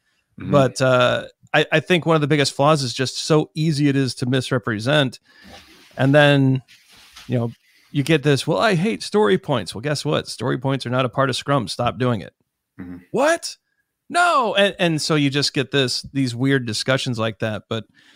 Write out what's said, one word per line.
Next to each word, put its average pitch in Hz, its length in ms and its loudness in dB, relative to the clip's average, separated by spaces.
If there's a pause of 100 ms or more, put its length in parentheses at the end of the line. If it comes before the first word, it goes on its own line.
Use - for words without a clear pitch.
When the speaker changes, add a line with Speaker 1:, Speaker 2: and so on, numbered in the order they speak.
(420)
Speaker 1:
Mm-hmm. 90 100 -8
Speaker 2:
But, 135 300 2
uh, 123 460 2 (260)
I, 151 180 2
I 160 80 2
think 170 260 0
one 160 100 2
of 156 60 2
the 143 60 0
biggest 139 260 0
flaws 143 280 2
is 123 140 -6
just - 240 -4
so 156 340 0
easy 151 340 0
it 135 80 2
is 135 200 0
to - 100 -6
misrepresent. 127 920 -2 (760)
And 135 200 4
then, 139 480 4 (640)
you 123 100 -2
know, 117 140 -2 (400)
you 143 100 -2
get 147 220 0
this, 139 240 2
"Well, 165 100 0
I 214 160 2
hate 190 300 -2
story 208 340 2
points." 127 380 -4
Well, 107 80 -10
guess 147 200 -4
what? 147 240 -2
Story 139 300 -6
points 135 300 -4
are - 20 -6
not 127 160 0
a 120 40 -4
part 135 200 0
of 127 60 -4
Scrum. 139 320 -2
Stop 120 320 -4
doing 123 220 0
it. - 120 -16 (460)
Speaker 1:
Mm-hmm. 90 180 -14 (140)
Speaker 2:
"What? 302 460 0 (520)
No." 302 460 2
And, 202 240 2
and 170 200 2
so - 140 -2
you 147 160 2
just 139 240 -2
get 135 160 -2
this, 131 320 0 (100)
these 135 220 -2
weird 131 320 0
discussions 120 540 -2
like 110 220 -4
that. 107 280 -6
But 113 160 -6 (300)